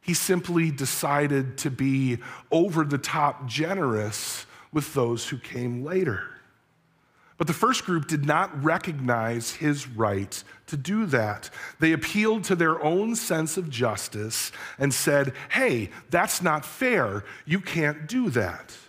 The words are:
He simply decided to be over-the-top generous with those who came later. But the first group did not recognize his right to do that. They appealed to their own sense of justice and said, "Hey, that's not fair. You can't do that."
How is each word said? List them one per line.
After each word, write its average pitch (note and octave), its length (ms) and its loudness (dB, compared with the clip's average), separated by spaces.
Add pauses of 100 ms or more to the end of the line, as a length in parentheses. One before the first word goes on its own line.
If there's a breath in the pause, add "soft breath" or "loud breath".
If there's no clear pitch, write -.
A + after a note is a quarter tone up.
He F3 140 -2
simply E3+ 560 2
decided C#3+ 880 0
to D3+ 120 -2
be C3 480 2 (320 loud breath)
over-the-top D3+ 960 2
generous B2 1000 -2 (260 loud breath)
with D3+ 220 -2
those A#2+ 340 0
who B2+ 100 -6
came B2 460 -6
later. D#3 440 -2 (1080 soft breath)
But E3+ 80 0
the F3 60 -2
first A#3 320 2
group E3 220 0
did D3 180 0
not D3+ 380 0
recognize B2 920 0
his C#3+ 340 -2
right G#2 540 -2 (240 loud breath)
to D3+ 100 -6
do G3 300 -2
that. A2+ 440 0 (300 loud breath)
They D#3+ 120 6
appealed G#3+ 520 2
to F#3+ 120 2
their D#3+ 260 2
own G3 340 2
sense D#3+ 400 0
of F3 140 -4
justice A2 800 -2 (260 loud breath)
and C#3 160 2
said, C#3+ 380 4 (180 loud breath)
"Hey, D3 400 2 (200 loud breath)
that's F3+ 300 2
not D#3 240 2
fair. C3 600 0 (200 loud breath)
You F3+ 160 0
can't D3+ 460 -2
do A#3+ 240 0
that." G2+ 460 -2 (120)